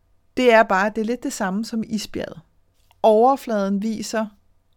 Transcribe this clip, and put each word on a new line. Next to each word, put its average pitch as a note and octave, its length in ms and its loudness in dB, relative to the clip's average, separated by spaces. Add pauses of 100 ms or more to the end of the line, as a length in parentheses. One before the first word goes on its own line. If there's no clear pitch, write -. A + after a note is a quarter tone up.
(380)
det B3 160 4
er A3 100 8
bare, G3+ 320 -2
det A3 60 -4
er G#3+ 40 -4
lidt A#3+ 180 -6
det C#4 100 -6
samme G3+ 320 -4
som A3+ 220 -6
isbjerget. - 520 -8 (640)
Overfladen G#3+ 760 2
viser A3 440 -6 (520)